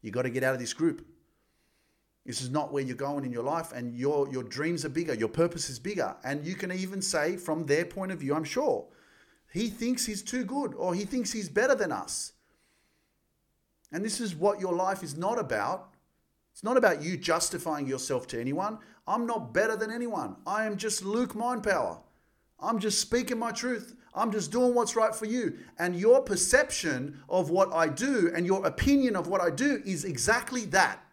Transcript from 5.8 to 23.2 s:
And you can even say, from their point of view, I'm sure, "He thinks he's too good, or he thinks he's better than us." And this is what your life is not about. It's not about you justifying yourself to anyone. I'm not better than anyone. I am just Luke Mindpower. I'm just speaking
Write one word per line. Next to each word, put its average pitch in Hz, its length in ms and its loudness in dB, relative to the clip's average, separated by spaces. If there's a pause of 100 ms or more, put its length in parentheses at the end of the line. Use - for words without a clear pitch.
And 143 220 -4
you 185 100 -4
can 180 160 -6
even 190 300 -6
say, 175 360 0
from 160 280 -4
their 151 200 4
point 190 260 -6
of 165 80 -6
view, 139 160 0
I'm 156 80 0
sure, 240 440 0 (640)
"He 220 180 -2
thinks 240 360 -2
he's 214 160 -6
too 254 220 -4
good, 262 320 -4
or 180 180 -2
he 196 120 -2
thinks 240 260 -2
he's 202 180 -6
better 269 260 6
than 196 160 0
us." - 420 -6 (1600)
And 175 140 -4
this 220 160 -4
is 196 140 -4
what 196 240 2
your 185 140 -2
life 185 280 -2
is 147 160 -8
not 208 220 -2
about. 123 560 -4 (560)
It's - 120 -20
not 240 140 4
about 185 240 6
you 165 160 -4
justifying 165 680 0
yourself 131 400 -2
to 120 120 -6
anyone. 180 400 -2 (280)
I'm 233 180 0
not 202 280 -4
better 214 220 4
than 214 140 -2
anyone. 214 460 -4 (100)
I 214 200 0
am 208 120 -4
just 208 260 -4
Luke 220 300 0
Mindpower. 202 680 0 (560)
I'm 220 200 0
just 202 200 0
speaking 247 400 -2